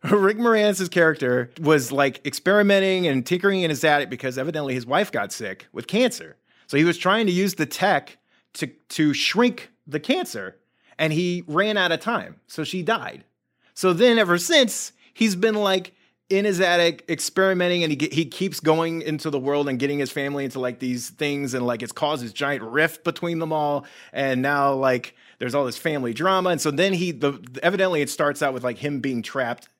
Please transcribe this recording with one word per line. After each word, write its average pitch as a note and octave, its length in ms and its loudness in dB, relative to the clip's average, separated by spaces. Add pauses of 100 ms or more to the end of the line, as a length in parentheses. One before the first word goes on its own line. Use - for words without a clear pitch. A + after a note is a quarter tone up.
Rick G3+ 340 4
Moranis' G#3 540 2
character C3 600 2 (100)
was, D3 300 4
like, C#3 340 0
experimenting F#3+ 800 2
and C3 180 0
tinkering F#3 360 0
in E3 80 0
his D3 140 -2
attic D3 260 2
because B2+ 280 -6
evidently C#3+ 360 -4
his B2 120 -4
wife E3+ 260 0
got G2+ 200 -4
sick - 420 -10
with - 140 -10
cancer. - 480 -2 (320)
So - 100 -4
he D3+ 60 4
was E3+ 140 2
trying G#3 300 2
to F#3 40 2
use F#3 240 0
the D#3 120 -2
tech - 500 0 (380)
to, D#3 120 -6 (220)
to D3+ 240 2
shrink - 580 0 (160)
the D3 120 -8
cancer, D3+ 580 -4 (420)
and D#3 140 0
he F3 340 -2
ran G3+ 300 0
out F3+ 140 2
of D#3+ 100 -2
time. G3+ 340 -6 (120)
So - 160 -8
she F#3 200 -6
died. G3+ 400 -4 (540)
So F#3 140 2
then A3+ 280 6
ever F3 180 4
since, B3+ 560 2 (200)
he's G#3+ 220 2
been, G#3+ 200 0
like, F#3+ 380 0 (360)
in G3 160 2
his F#3+ 160 2
attic F3 480 2
experimenting, F3+ 720 0
and D#3 80 0
he C#3+ 60 -2
ge-, D3 160 -4
he D#3+ 120 0
keeps F3+ 360 -6
going E3 400 2
into D#3 280 -4
the C#3 100 -2
world C#3+ 280 0
and C3 100 -2
getting C#3+ 220 -2
his C3+ 120 -2
family C#3+ 340 -4
into, C3 160 -8
like, B2 180 -4
these B2 300 -6
things, C#3+ 440 -4
and, B2 140 -2
like, A#2+ 140 -2
it's A#2+ 100 -10
caused D3 320 -2
this A2+ 80 -10
giant C#3 320 -4
rift D3+ 400 0
between E3+ 360 -4
them D#3+ 120 -4
all, D3 340 -2 (280)
and C3 280 0
now, C#3 320 2
like, C3 400 0 (260)
there's A#2+ 160 -4
all C#3+ 100 2
this A#2+ 120 -6
family C#3 360 -4
drama. F#3 380 2
And D#3+ 100 -2
so D3+ 100 0
then F#3 220 2
he, F3 180 -2
the, C#3+ 260 -2 (260)
evidently F#3 380 2
it C#3 80 -2
starts D3 320 -2
out C#3 120 0
with, B2 100 -6
like, A#2+ 140 -4
him C#3+ 240 -6
being B2+ 200 -4
trapped B2 460 -6 (120)